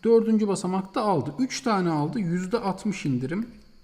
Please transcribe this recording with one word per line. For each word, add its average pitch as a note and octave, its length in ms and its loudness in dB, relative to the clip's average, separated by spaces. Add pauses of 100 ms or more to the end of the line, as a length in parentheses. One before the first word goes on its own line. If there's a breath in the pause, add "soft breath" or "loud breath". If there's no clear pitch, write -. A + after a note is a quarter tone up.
Dördüncü A3 440 4
basamakta F#3+ 540 -2
aldı. D#3 360 0
Üç B3+ 220 -2
tane F#3+ 300 0
aldı. D#3 300 -2
Yüzde F3+ 380 -2
altmış F#3+ 480 -4
indirim. C#3+ 400 -2 (380)